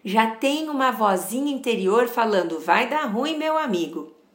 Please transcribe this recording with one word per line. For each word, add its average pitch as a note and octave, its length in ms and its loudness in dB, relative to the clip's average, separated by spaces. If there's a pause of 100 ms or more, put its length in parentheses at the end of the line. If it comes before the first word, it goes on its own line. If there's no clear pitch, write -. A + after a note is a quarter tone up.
já A3 240 2
tem C#4+ 420 -2
uma C4 220 0
vozinha A3 600 0
interior A#3 580 2
falando, F3+ 500 0
"Vai G3 300 2
dar D4+ 160 -2
ruim, C4 320 -2
meu D#4 200 0
amigo." E3+ 540 -4 (240)